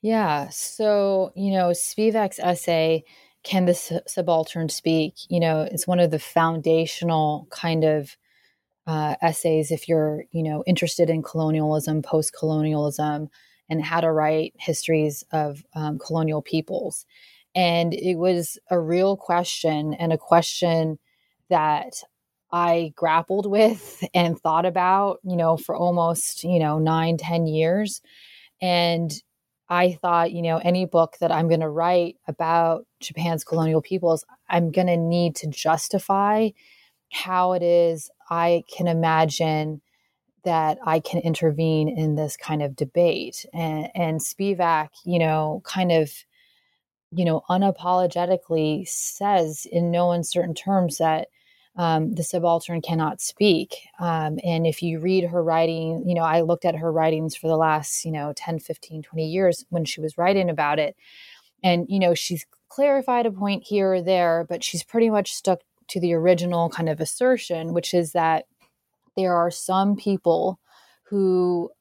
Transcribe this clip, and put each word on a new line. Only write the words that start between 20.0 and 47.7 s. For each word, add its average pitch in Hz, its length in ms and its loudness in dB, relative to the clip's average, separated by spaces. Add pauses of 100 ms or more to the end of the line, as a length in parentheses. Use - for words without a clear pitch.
a 156 60 0
question 165 800 0 (500)
that 156 460 0 (580)
I 170 420 0
grappled 170 560 2
with 214 580 2
<laughs> - 60 -16
and 170 240 2
thought 165 280 2
about, 185 580 2
you 185 120 -4
know, 165 200 4
for 165 180 -6
almost, 170 720 0
you 175 140 2
know, 156 200 2
nine, 160 380 2
ten 170 300 -2
years. 170 560 0 (580)
And 170 500 0 (580)
I 175 320 2
thought, 170 320 2
you 170 100 -8
know, 165 160 0
any 180 260 0
book 165 360 2
that 170 120 0
I'm 165 160 0
gonna 160 220 2
write 170 480 0 (100)
about 165 580 0 (140)
Japan's 160 420 -4
colonial 160 380 2
peoples, 170 440 0 (240)
I'm 170 220 2
gonna 180 280 2
need 170 380 0
to 156 120 -8
justify 196 1040 0 (600)
how 185 420 -2
it 180 100 0
is 170 480 2 (180)
I 170 420 2
can - 160 -2
imagine 160 920 2 (640)
that 160 400 0
I 160 160 2
can 170 200 -4
intervene 160 680 0
in 151 280 0
this 151 200 -4
kind 151 260 -4
of 139 140 -6
debate. - 800 0
And, 156 400 -4
and 160 260 -2
Spivak, 170 680 -2 (140)
you 175 140 0
know, 156 460 0
kind 185 260 -2
of, 160 220 4 (1000)
you 175 120 0
know, 160 240 0
unapologetically 180 1400 0